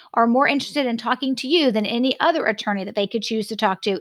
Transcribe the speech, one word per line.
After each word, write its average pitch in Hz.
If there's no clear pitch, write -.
are 233
more 262
interested 285
in 233
talking 254
to 254
you 302
than 214
any 247
other 330
attorney 208
that 196
they 202
could 220
choose 220
to 220
talk 190
to, 190